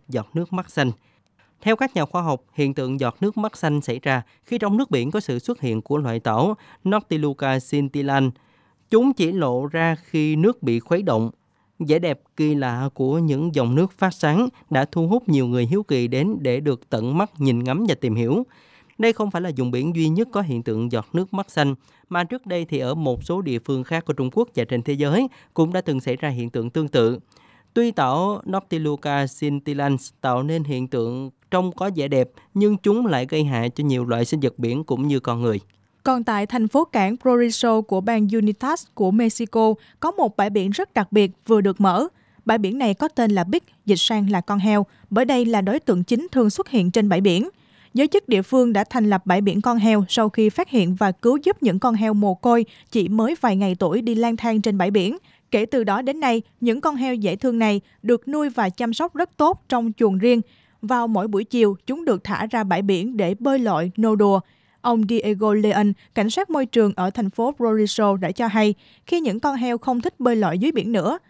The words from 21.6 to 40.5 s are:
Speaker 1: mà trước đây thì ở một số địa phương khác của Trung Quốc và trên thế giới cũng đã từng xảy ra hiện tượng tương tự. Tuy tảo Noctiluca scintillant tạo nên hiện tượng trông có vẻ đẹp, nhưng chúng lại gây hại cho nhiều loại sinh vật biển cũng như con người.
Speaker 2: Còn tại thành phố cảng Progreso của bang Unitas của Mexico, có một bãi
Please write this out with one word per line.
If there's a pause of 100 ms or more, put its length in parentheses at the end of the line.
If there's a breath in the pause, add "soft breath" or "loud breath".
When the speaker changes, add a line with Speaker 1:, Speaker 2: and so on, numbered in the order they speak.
Speaker 1:
mà
trước
đây
thì
ở
một
số
địa
phương
khác
của
Trung
Quốc
và
trên
thế
giới (260 soft breath)
cũng
đã
từng
xảy
ra
hiện
tượng
tương
tự. (560 soft breath)
Tuy
tảo
Noctiluca
scintillant (200)
tạo
nên
hiện
tượng (200)
trông
có
vẻ
đẹp, (260 soft breath)
nhưng
chúng
lại
gây
hại
cho
nhiều
loại
sinh
vật
biển
cũng
như
con
người. (420)
Speaker 2:
Còn
tại
thành
phố
cảng
Progreso
của
bang
Unitas
của
Mexico, (260 soft breath)
có
một
bãi